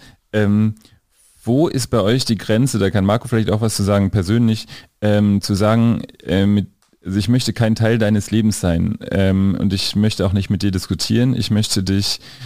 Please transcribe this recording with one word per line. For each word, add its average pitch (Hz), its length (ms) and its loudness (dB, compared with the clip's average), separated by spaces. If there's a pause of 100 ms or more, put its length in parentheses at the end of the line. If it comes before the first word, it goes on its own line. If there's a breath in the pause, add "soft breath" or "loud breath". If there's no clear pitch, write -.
(320 loud breath)
Ähm, 107 440 2 (680 soft breath)
wo 135 240 0
ist 123 200 -4
bei 117 140 0
euch 120 240 0
die 110 120 0
Grenze, 113 420 0
da 95 100 2
kann 98 160 0
Marco 104 220 0
vielleicht 110 240 0
auch 107 100 0
was 110 140 -2
zu 104 80 -2
sagen, 98 280 2
persönlich, 110 540 0 (360 loud breath)
ähm, 104 400 2
zu 104 140 -2
sagen, 113 460 2 (220)
äh, 98 220 0
mit, 104 220 2 (380)
also 95 140 -2
ich 95 80 -2
möchte 120 260 0
kein 113 220 0
Teil 113 220 0
deines 107 340 0
Lebens 110 300 0
sein, 87 360 0 (140)
ähm, 95 480 2
und 95 140 0
ich - 220 -4
möchte 104 300 0
auch 95 80 0
nicht 98 160 -2
mit 95 140 -2
dir 101 80 0
diskutieren, 113 640 -2
ich 120 160 -4
möchte 104 320 -2
dich, 95 380 -2 (240 loud breath)